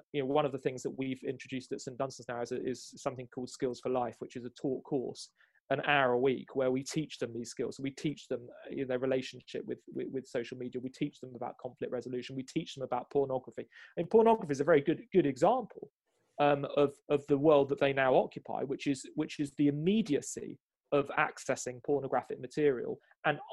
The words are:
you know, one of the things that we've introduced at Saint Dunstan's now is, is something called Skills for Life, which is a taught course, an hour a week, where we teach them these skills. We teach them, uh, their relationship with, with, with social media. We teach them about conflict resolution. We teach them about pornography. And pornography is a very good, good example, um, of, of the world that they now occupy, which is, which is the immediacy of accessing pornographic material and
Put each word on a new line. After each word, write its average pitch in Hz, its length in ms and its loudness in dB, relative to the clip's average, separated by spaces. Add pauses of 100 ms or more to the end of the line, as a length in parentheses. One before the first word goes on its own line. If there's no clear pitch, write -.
(120)
you 143 80 -2
know, 131 60 -2
one 147 200 2
of 127 60 -2
the 135 60 -8
things 127 260 -4
that 135 120 -6
we've 131 280 -4
introduced 131 480 -8
at - 80 -6
Saint 123 180 -10
Dunstan's 135 300 -6
now 120 140 -6
is, 120 100 -6
is 123 440 -6
something 127 380 -10
called 127 160 -8
Skills 123 300 -4
for 131 100 -4
Life, 123 300 -2
which - 160 -12
is 120 80 -10
a 120 60 -10
taught 131 340 -6
course, - 460 -6 (420)
an 135 140 0
hour 139 280 4
a 123 40 4
week, 127 380 0
where 131 160 2
we 131 100 0
teach - 360 -4
them 117 140 -4
these 117 180 -8
skills. 120 280 -6
We 139 140 -4
teach - 340 -6
them, 123 140 -6 (320)
uh, 139 160 -4
their 127 100 -2
relationship 127 680 -4
with, 120 120 -6 (160)
with, 131 160 -4
with 131 160 -6
social 127 320 -6
media. 123 240 -8
We 127 80 -8
teach - 300 -6
them 131 160 -14
about 123 220 -10
conflict 127 340 -8
resolution. 131 420 -6
We 135 80 -6
teach 156 320 -6
them 135 80 -10
about 123 300 -4
pornography. 131 560 -2 (280)
And 170 140 -4
pornography 220 400 6
is 135 100 0
a 143 40 2
very 151 160 8
good, 151 220 0 (100)
good 175 140 6
example, 185 640 2 (500)
um, 143 260 4 (100)
of, 143 180 4 (140)
of 143 200 2
the 143 100 6
world 143 300 8
that 139 100 0
they 139 140 4
now 135 240 4
occupy, - 480 0
which 143 240 -4
is, 139 260 -2
which 156 240 -4
is 143 200 -4
the 147 100 6
immediacy 160 880 0 (320)
of 143 260 2
accessing 127 680 -2
pornographic 131 560 -2
material 139 580 0 (260)
and 147 140 2 (140)